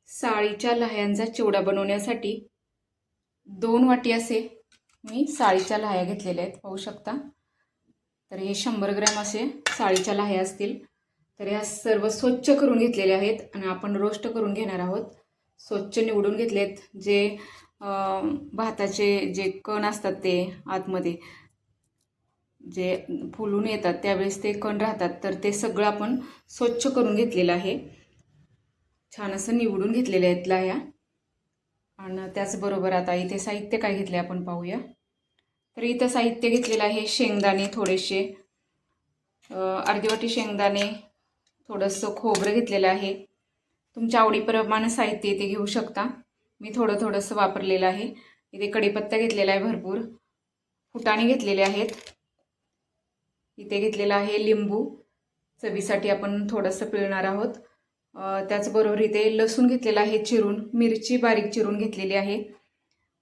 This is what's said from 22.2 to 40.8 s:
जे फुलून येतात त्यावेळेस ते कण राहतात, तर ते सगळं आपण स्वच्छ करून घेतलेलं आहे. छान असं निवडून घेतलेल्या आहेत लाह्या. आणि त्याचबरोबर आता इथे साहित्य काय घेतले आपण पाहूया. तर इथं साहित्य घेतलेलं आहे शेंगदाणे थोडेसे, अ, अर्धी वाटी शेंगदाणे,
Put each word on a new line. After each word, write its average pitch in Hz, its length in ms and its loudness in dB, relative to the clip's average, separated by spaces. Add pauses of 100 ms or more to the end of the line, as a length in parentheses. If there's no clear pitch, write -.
जे 180 320 -2 (300)
फुलून 208 340 -2
येतात 208 260 0
त्यावेळेस 196 480 -2
ते 214 100 0
कण 208 280 -4
राहतात, 214 300 0 (140)
तर 190 100 -2
ते 202 180 0
सगळं 208 340 0
आपण 208 340 0 (280)
स्वच्छ 240 380 0
करून 240 280 2
घेतलेलं 185 380 2
आहे. 190 540 -4 (1080)
छान 196 160 -6
असं 196 240 -2
निवडून 214 360 0
घेतलेल्या 185 380 2
आहेत 180 180 0
लाह्या. 185 260 2 (1200)
आणि 190 220 -8 (140)
त्याचबरोबर 190 580 -2
आता 180 220 0
इथे 185 240 -2
साहित्य 208 400 -4
काय 214 160 0
घेतले 190 220 -4
आपण 175 280 -4
पाहूया. 175 340 -6 (1000)
तर 226 60 -12
इथं 247 260 2
साहित्य 233 400 2
घेतलेलं 220 360 2
आहे 214 220 0
शेंगदाणे 202 680 2
थोडेसे, 190 720 -2 (1040)
अ, 190 80 -8 (280)
अर्धी 208 220 2
वाटी 220 200 0
शेंगदाणे, 202 840 0 (580)